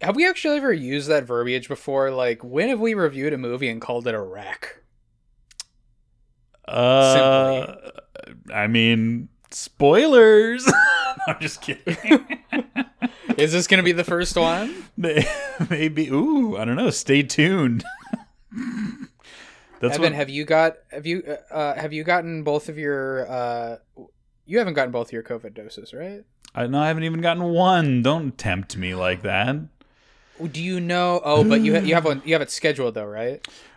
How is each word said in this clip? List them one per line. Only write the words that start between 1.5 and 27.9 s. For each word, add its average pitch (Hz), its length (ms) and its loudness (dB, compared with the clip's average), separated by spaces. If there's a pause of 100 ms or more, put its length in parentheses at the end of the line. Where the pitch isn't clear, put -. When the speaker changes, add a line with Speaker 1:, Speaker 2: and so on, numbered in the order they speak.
Speaker 1:
before? 135 440 -4
Like, 123 320 -2
when 147 260 -2
have 240 100 -2
we 226 140 0
reviewed 147 400 -2
a 135 60 -2
movie 127 280 -4
and 113 140 -6
called 120 260 -6
it 113 60 0
a 107 80 -4
wreck? 95 640 -14 (1800)
Speaker 2:
Uh, 135 1000 4
Speaker 1:
Simply. - 880 -18
Speaker 2:
I 104 140 -2
mean, 113 600 2 (200)
spoilers. 226 1160 6
<laughs> 269 60 6 (560)
No, - 60 -2
I'm - 80 -14
just - 200 -8
kidding. - 260 -8
<laughs> 220 380 4 (1120)
Speaker 1:
Is 151 140 2
this 175 160 0
gonna 185 160 4
be 175 80 2
the 170 140 -2
first 175 320 -2
one? 208 480 -2 (100)
Speaker 2:
May-, 170 320 0 (200)
<laughs> - 220 -6
maybe. 156 380 -2
Ooh, 233 500 0
I 110 60 -4
don't 120 140 -2
know. 151 120 0
Stay 143 320 2
tuned. 147 600 0 (400)
<laughs> - 280 -20 (1300)
That's 123 140 0
Speaker 1:
Evan, 156 80 -2
Speaker 2:
what 160 100 2
Speaker 1:
have 143 160 -4
you 147 160 -6
got, 160 300 2 (140)
have 147 160 -12
you, 170 220 -4
uh, - 260 -12
uh, 147 220 -4
have 151 160 -8
you 156 140 -8
gotten 170 380 -2
both 147 260 -2
of 151 80 -12
your, 135 520 -4
uh, 120 480 -6 (680)
you 190 140 -4
haven't 180 160 -2
gotten 131 160 0
both 117 200 -4
your 113 100 -8
covid 110 320 -10
doses, 107 400 -18
right? 190 300 -14 (320)
Speaker 2:
I, 120 120 -4
no, 139 120 -2
I 151 80 2
haven't 160 160 -2
even 165 180 -4
gotten 170 220 0
one. 170 580 4